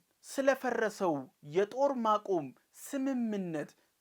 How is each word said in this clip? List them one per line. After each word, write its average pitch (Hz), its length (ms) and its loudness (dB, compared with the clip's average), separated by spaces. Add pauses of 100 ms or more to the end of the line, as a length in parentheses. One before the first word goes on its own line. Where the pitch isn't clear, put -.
(280)
ስለፈረሰው 240 840 2 (360)
የጦር 240 480 2
ማቆም 208 480 2 (360)
ስምምነት 214 880 -2 (320)